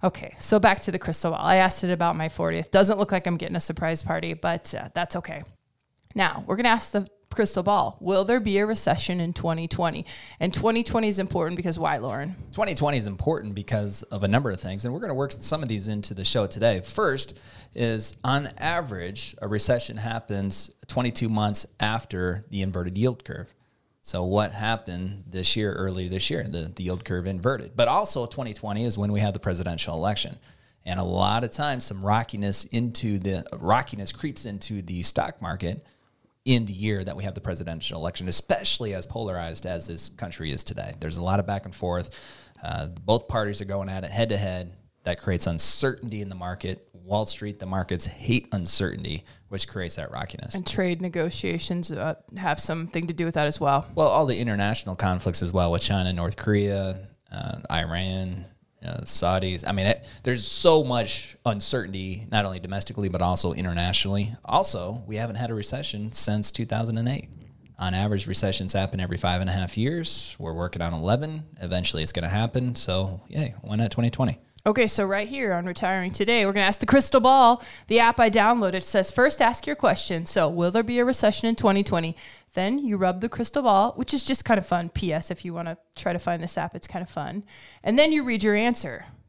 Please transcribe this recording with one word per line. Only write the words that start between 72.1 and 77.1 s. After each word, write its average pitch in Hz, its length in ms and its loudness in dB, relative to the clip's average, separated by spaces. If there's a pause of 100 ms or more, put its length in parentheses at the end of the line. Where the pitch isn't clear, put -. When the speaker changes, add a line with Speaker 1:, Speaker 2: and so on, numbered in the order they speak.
Speaker 2:
gonna 85 180 -2
happen. 117 460 0
So, 95 520 -2
yay, - 340 -4
why 107 140 -6
not 110 160 2
twenty 117 180 2
twenty? - 280 0 (280)
Speaker 1:
Okay, 214 220 4
so 208 180 2
right 196 220 0
here 247 240 -2
on 175 140 0
Retiring 185 460 -2
Today, 220 340 4
we're 196 80 2
gonna 202 120 4
ask 202 140 4
the 240 60 0
crystal 269 340 8